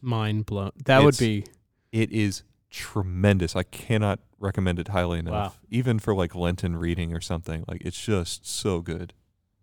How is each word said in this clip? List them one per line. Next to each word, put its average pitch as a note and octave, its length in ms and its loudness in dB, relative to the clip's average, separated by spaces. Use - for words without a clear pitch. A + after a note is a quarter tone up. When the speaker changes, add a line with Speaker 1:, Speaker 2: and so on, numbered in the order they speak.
Speaker 1:
Mind A2 440 -2
blown. G2 260 -6
That C3 180 8
would D3 60 10
Speaker 2:
It's, B2+ 100 4
Speaker 1:
be G#2+ 260 2
Speaker 2:
it A2 200 0
is G#2 320 0
tremendous. F#2 840 0
I F#2 80 0
cannot G#2 560 -2
recommend F#2 400 0
it E2+ 100 -6
highly F2 300 0
enough, F#2 360 -4
Speaker 1:
Wow. - 40 -20
Speaker 2:
even A#2+ 300 0
for, G#2+ 160 0
like, F2+ 200 0
Lenten F2 420 -2
reading E2+ 360 -2
or E2 80 -6
something. E2 460 -8
Like, - 140 -10
it's - 180 -10
just - 480 -2
so F#2 340 -2
good. E2+ 320 -8